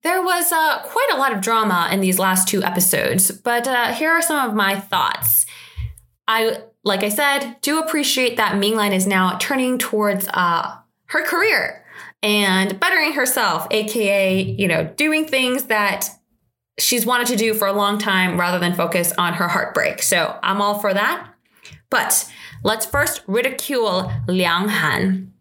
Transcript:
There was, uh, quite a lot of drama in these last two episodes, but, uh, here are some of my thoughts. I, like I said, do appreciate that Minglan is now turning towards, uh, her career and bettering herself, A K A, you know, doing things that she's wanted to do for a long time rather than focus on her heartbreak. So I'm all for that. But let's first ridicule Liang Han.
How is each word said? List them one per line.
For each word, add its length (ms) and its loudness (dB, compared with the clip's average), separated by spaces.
There 180 0
was, 300 0
uh, 320 2
quite 300 -2
a 40 -2
lot 160 2
of 80 -2
drama 500 2
in 100 0
these 180 2
last 280 2
two 140 0
episodes, 680 0
but, 360 -2
uh, 260 0
here 180 0
are 100 2
some 280 0
of 60 -4
my 240 2
thoughts. 640 0
I, 340 0
like 200 0
I 60 0
said, 520 0
do 180 0
appreciate 580 0
that 180 2
Minglan 380 0
is 140 2
now 300 2
turning 400 0
towards, 500 0
uh, 500 0
her 160 -2
career 600 0
and 580 2
bettering 340 2
herself, 580 0
A 160 0
K 220 0
A, 320 2
you 260 -2
know, 180 2
doing 280 2
things 400 0
that 440 0
she's 260 0
wanted 220 0
to 80 0
do 180 2
for 140 0
a 60 0
long 240 0
time 420 0
rather 200 0
than 140 0
focus 440 0
on 160 0
her 140 -2
heartbreak. 540 -2
So 400 0
I'm 200 0
all 180 0
for 140 0
that. 360 -2
But 400 0
let's 220 0
first 420 -2
ridicule 840 -2
Liang 420 2
Han. 720 0